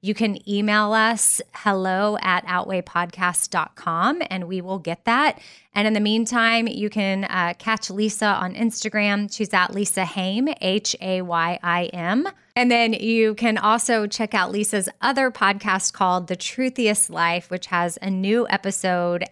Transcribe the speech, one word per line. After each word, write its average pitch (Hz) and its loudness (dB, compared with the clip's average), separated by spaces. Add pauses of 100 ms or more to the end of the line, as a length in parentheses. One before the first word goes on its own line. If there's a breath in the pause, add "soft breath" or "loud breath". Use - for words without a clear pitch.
you 202 -2
can 208 -2
email 208 2
us, 220 2 (120)
hello 196 0
at 180 2
outweigh 180 -2
podcast 175 -2
dot 165 -2
com, 196 0
and 185 -6
we 185 -4
will 185 -6
get 165 -6
that. 277 2 (360 loud breath)
And 208 2
in 214 2
the 208 2
meantime, 226 2
you 208 -2
can, 196 -2
uh, 175 -2
catch 220 -4
Lisa 208 -2
on 185 0
Instagram. 208 0
She's 208 -4
at 180 2
Lisa 196 0
Haim, 202 -2 (100)
H 196 0
A 190 -2
Y 170 0
I 175 0
M. 190 0 (280 soft breath)
And 247 4
then 233 4
you 220 2
can 220 0
also 220 2
check 214 -4
out 185 0
Lisa's 208 -2 (120)
other 262 2
podcast 202 0
called 180 0
The 180 -4
Truthiest 233 -2
Life, 170 0
which 180 -6
has 175 0
a 190 -4
new 196 2
episode 180 -2